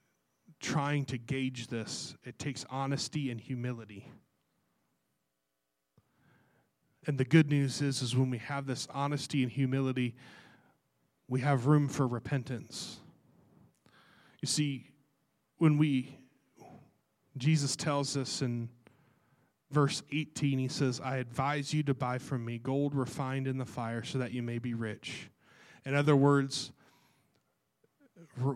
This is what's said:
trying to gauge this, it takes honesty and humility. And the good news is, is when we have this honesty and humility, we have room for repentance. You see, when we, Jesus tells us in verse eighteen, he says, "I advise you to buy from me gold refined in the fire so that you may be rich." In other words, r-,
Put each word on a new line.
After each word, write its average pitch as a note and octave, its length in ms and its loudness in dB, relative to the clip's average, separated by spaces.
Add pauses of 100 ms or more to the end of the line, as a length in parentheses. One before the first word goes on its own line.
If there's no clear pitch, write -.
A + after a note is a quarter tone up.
(600)
trying C#3+ 460 0
to B2+ 140 -4
gauge C3 480 -4
this, - 560 -6
it - 160 -14
takes - 280 -8
honesty C3+ 640 -4
and A#2 100 -6
humility. A#2 720 -8 (3000)
And C#3+ 140 -2
the C3 60 2
good D#3 220 8
news C#3 360 2
is, C#3 180 0
is A#2+ 140 -2
when C3 160 4
we A#2+ 80 -4
have C#3 260 -6
this B2+ 260 -4
honesty C#3+ 520 0
and A#2+ 80 -2
humility, C3 640 0 (1120)
we B2+ 140 0
have C3+ 260 4
room D3 200 6
for C3 200 0
repentance. A#2+ 880 -6 (1400)
You C#3+ 60 -4
see, C#3+ 420 0 (680)
when D#3 180 6
we, C#3 400 2 (1200)
Jesus C#3+ 380 2
tells C#3+ 420 -2
us C3 240 -4
in A#2+ 280 -2 (1000)
verse C#3+ 320 2 (100)
eighteen, D3 460 0
he C3 120 0
says, B2+ 300 0
"I C3 180 -4
advise C3+ 540 -2
you D3+ 120 2
to C#3 100 2
buy B2+ 240 -2
from A#2+ 280 -4
me A#2 120 -4
gold C#3 380 0
refined C3+ 520 -2
in C3 120 -2
the B2+ 60 -6
fire A#2 380 -6
so - 140 -6
that B2 140 -2
you B2 100 -4
may A#2+ 160 -4
be A#2+ 160 -4
rich." A2 560 -6 (560)
In C3+ 80 -2
other C#3+ 220 6
words, C#3 560 4 (1700)
r-, C3+ 120 0